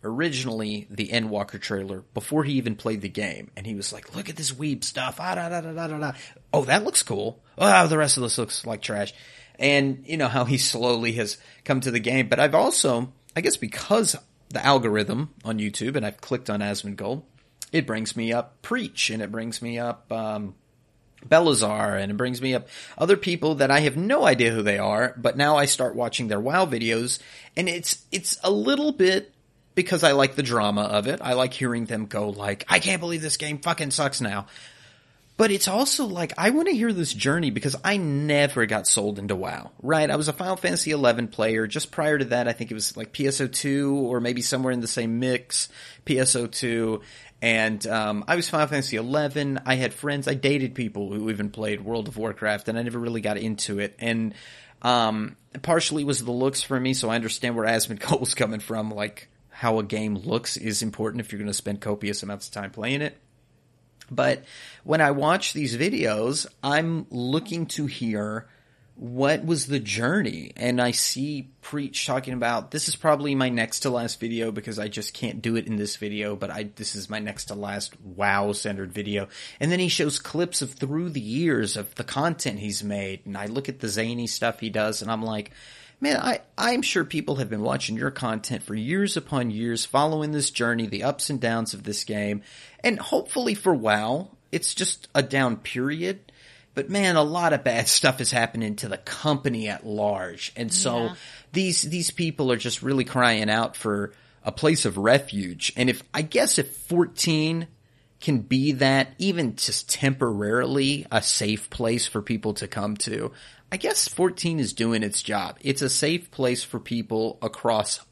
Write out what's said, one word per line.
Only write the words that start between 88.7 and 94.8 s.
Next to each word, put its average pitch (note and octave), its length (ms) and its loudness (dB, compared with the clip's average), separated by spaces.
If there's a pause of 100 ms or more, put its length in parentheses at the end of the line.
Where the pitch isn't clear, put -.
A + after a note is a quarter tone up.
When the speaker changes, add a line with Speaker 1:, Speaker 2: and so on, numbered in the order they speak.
Speaker 1:
years F3 440 0
upon B2+ 320 -2
years, A2+ 340 -2
following D3+ 480 0
this C#3+ 180 0
journey, A#2 360 0
the G#2 180 -6
ups C#3 240 -2
and C#3 100 -2
downs A2+ 360 0
of G#2 80 -12
this G#2 220 -6
game." G#2 380 -2 (400)
And A#3 160 0
hopefully - 560 -2
for F#3 200 2
WoW, A2 560 2 (220)
it's - 200 -2
just - 400 -4